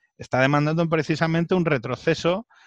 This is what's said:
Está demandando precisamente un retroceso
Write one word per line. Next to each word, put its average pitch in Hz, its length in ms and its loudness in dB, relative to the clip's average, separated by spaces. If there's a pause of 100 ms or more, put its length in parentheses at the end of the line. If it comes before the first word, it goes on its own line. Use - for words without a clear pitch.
(180)
Está - 220 -2
demandando 147 480 2
precisamente 165 640 0
un 180 120 2
retroceso 156 800 -2 (180)